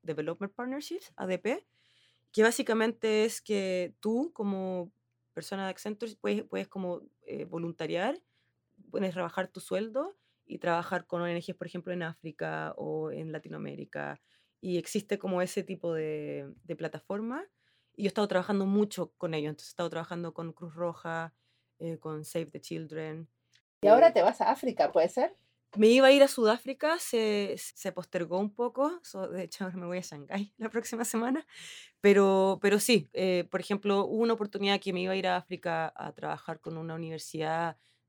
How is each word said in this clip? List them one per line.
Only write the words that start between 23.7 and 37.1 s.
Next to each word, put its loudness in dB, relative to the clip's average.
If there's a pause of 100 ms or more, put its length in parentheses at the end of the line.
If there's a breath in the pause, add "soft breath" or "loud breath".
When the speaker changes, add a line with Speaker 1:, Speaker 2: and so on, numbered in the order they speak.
Speaker 2:
¿Y 8
ahora 10
Speaker 1:
Eh, 6
Speaker 2:
te 6
vas 2
a 4
África, 0
puede 4
ser? -2 (400)
Speaker 1:
Me 8
iba 10
a 12
ir 10
a 10
Sudáfrica, 0
se, 0
se -10
postergó -4
un -2
poco. -2
So, -8
de -6
hecho, -8
ahora -6
me -8
voy -4
a -4
Shanghái -8
la -6
próxima -4
semana. -2 (540 loud breath)
Pero, 6
pero 6
sí, 4
eh, 2
por -2
ejemplo, 2
hubo 0
una 4
oportunidad 0
que -4
me -2
iba -2
a 0
ir -2
a 2
África -4
a -10
trabajar -8
con -10
una -8
universidad -4 (320)